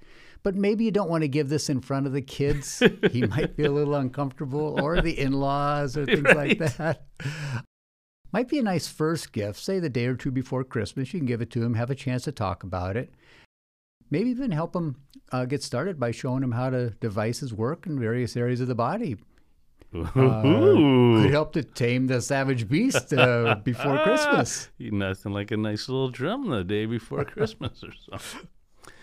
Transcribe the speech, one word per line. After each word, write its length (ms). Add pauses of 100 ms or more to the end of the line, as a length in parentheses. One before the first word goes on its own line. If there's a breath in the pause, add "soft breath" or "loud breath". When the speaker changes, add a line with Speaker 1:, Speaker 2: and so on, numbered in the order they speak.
(420 soft breath)
Speaker 1:
But 120
maybe 300
you 60
don't 200
wanna 180
give 220
this 180
in 120
front 260
of 60
the 100
kids. 600 (140)
Speaker 2:
<laughs> 160
Speaker 1:
He 100
might 340
be 80
a 60
little 260
uncomfortable, 840
or 200
the 180
in-laws 800
or 100
things 160
Speaker 2:
Right. 360
Speaker 1:
like 180
that. 300 (1200 loud breath)
Might 180
be 100
a 40
nice 240
first 460
gift, 260
say 200
the 100
day 180
or 80
two 160
before 320
Christmas. 520
You 60
can 60
give 140
it 120
to 100
him, 120
have 160
a 40
chance 300
to 80
talk 300
about 340
it. 140 (1000 soft breath)
Maybe 200
even 220
help 240
him, 200 (360)
uh, 140
get 160
started 360
by 140
showing 300
him 100
how 180
the 300
devices 540
work 320
in 120
various 380
areas 240
of 80
the 60
body. 420 (800)
Uh, 240 (280)
Speaker 2:
Ooh. 760
Speaker 1:
could 80
help 240
to 80
tame 460
the 120
savage 480
beast, 460
uh, 460
Speaker 2:
<laughs> 40
Speaker 1:
before 400
Christmas. 640 (100)
Speaker 2:
Nothing 540
like 180
a 60
nice 320
little 220
drum 400
the 140
day 200
before 400
<laughs> 0
Christmas 580
or 100 (180)
something. 380 (540 loud breath)